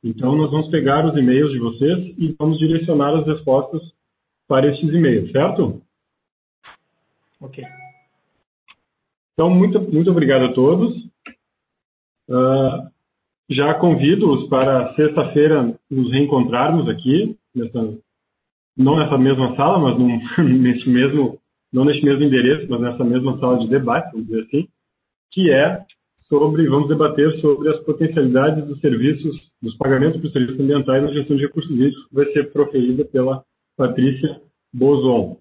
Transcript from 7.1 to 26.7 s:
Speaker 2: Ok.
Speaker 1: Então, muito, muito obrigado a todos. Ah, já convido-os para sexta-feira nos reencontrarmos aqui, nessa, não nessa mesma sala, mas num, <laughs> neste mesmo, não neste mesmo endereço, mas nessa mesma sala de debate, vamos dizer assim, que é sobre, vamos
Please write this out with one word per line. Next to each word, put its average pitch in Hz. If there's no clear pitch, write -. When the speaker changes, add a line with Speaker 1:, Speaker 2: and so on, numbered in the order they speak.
Speaker 2:
Ok. 135
Speaker 1:
Então, 165
muito, 185
muito 170
obrigado 135
a 123
todos. 170
Ah, 131
já 143
convido-os 156
para 131
sexta-feira 151
nos 127
reencontrarmos 135
aqui, 147
nessa, 113
não 135
nessa 143
mesma 131
sala, 151
mas 127
num, 123
<laughs> 131
neste 123
mesmo, 131
não 127
neste 147
mesmo 139
endereço, 135
mas 120
nessa 123
mesma 127
sala 123
de 113
debate, 131
vamos 110
dizer 110
assim, 151
que 180
é 139
sobre, 147
vamos 143